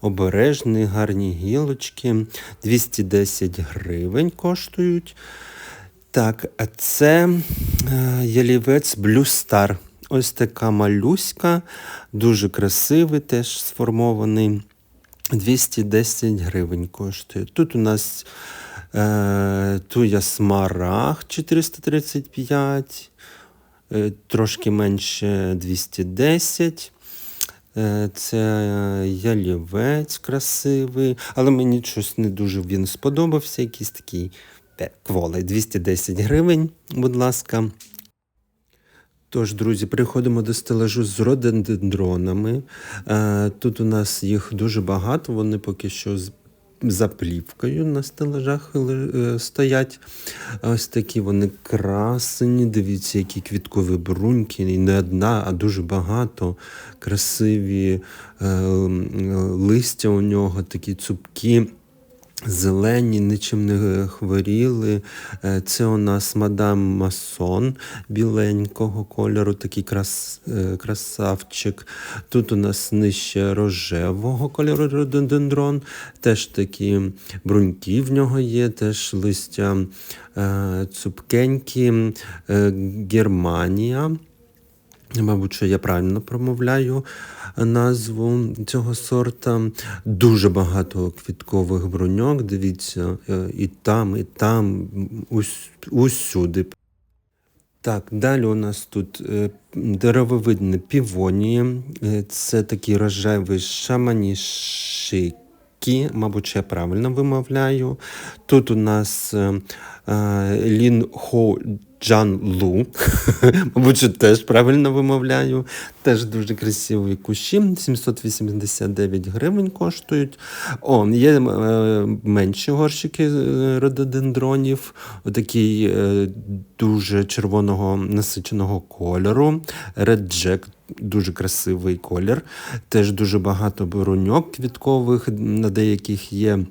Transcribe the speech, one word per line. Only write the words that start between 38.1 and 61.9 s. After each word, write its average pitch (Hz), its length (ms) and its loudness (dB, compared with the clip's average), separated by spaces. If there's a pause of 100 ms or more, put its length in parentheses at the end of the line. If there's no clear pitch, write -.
Тож, 107 200 0
друзі, 107 320 0
переходимо 123 560 0
до 110 120 -2
стелажу 113 500 0
з 101 160 -4
рододендронами. 104 1400 2 (440)
Е, 104 520 2
тут 113 200 -2
у 117 60 0
нас 107 380 0
їх 101 300 0
дуже 107 280 0
багато, 98 520 -2
вони 107 240 0
поки 101 320 -6
що 101 280 -6
з, 92 140 -8 (500)
за 104 260 2
плівкою 98 800 -4
на 143 180 -2
стелажах 143 720 -4
ле-, 131 600 -2
е, 113 40 -4
стоять. 131 600 0 (600)
Ось 113 260 0
такі 113 340 -2
вони 101 280 2 (140)
красені, 120 1000 0
дивіться, 101 520 0
які 95 240 -4
квіткові 92 560 -2
бруньки, 98 680 0 (100)
і 92 40 2
не 98 220 4
одна, 98 480 0
а 92 40 -2
дуже 95 300 -2
багато. 92 760 -2 (440)
Красиві, 98 1040 0 (400)
е, 98 40 -2
м, 95 880 0 (160)
листя 107 580 2
у 101 120 4
нього, 101 420 0
такі 92 320 -8
цупкі, 113 720 0 (800)